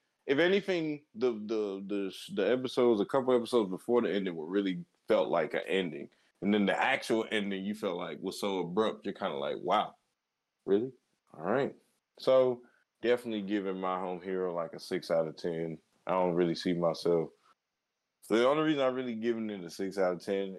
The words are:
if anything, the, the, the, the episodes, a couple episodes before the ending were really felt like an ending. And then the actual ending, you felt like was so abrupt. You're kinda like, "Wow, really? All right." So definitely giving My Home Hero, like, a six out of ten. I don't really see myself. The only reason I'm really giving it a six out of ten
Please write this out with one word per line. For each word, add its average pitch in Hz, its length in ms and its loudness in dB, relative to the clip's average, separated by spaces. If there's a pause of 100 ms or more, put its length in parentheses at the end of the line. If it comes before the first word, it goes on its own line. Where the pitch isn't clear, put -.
(280)
if 139 120 2
anything, 170 680 0 (100)
the, 123 180 2
the, 104 540 -4
the, 98 280 -4 (200)
the 101 160 2
episodes, 123 500 4
a 95 40 2
couple 127 300 2
episodes 113 340 2
before 117 320 0
the 90 120 0
ending 92 220 -2
were 78 120 -8
really 92 360 0 (240)
felt 101 220 4
like 80 240 0
an - 140 -2
ending. 82 420 -2 (320)
And 101 120 2
then 104 120 4
the 95 160 2
actual 117 500 0
ending, 101 340 -2
you 104 100 -4
felt 95 220 -4
like 87 240 -8
was 92 180 -6
so 98 200 -2
abrupt. 92 460 -2
You're 98 80 -4
kinda 90 220 -4
like, 69 260 -4
"Wow, 98 340 0 (720)
really? 113 280 2 (420)
All 78 80 -14
right." 117 320 0 (440)
So 127 440 4 (380)
definitely 117 420 0
giving 95 360 -2
My 92 200 -2
Home 90 220 -4
Hero, 92 340 -2
like, 82 180 -4
a 85 60 -14
six - 320 -6
out 82 160 2
of 76 100 -10
ten. 82 420 -4 (280)
I - 60 -2
don't 90 220 2
really 85 200 2
see 90 180 -2
myself. 85 580 0 (960)
The 117 200 4
only 151 160 4
reason 151 200 2
I'm 131 100 2
really 127 220 -4
giving 113 340 -2
it 101 140 -8
a 85 80 -10
six 98 260 -4
out 92 160 4
of 85 80 -6
ten 98 380 -2